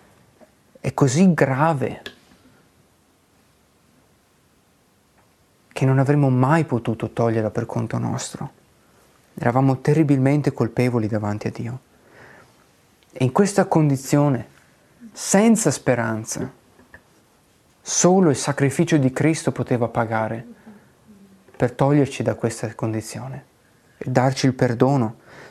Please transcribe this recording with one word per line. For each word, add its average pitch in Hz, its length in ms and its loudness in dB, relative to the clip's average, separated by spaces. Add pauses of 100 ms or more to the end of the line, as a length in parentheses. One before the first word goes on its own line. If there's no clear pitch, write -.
(800)
è 135 120 -6
così 156 400 4
grave, 135 680 0 (3750)
che - 140 -2
non 135 140 2
avremmo 143 300 2
mai 131 360 2
potuto 117 460 -4
toglierla 110 400 -2
per 113 160 -6
conto 117 320 -6
nostro. - 520 -8 (840)
Eravamo 131 440 0
terribilmente 143 720 2
colpevoli 120 560 -2
davanti 104 380 -4
a - 60 -4
Dio. 117 280 -10 (1300)
E - 100 -2
in 123 80 2
questa 196 340 2
condizione, 143 800 2 (640)
senza 208 580 2
speranza, 117 840 -4 (1300)
solo 180 520 4
il 131 40 0
sacrificio 143 600 0
di 131 140 2
Cristo 143 400 0
poteva 117 360 -2
pagare 113 560 -4 (1120)
per 123 180 0
toglierci 139 500 2
da 110 100 -2
questa 110 400 -6
condizione 113 720 -8 (520)
e - 120 -8
darci 131 380 2
il 127 80 0
perdono, 123 640 0 (340)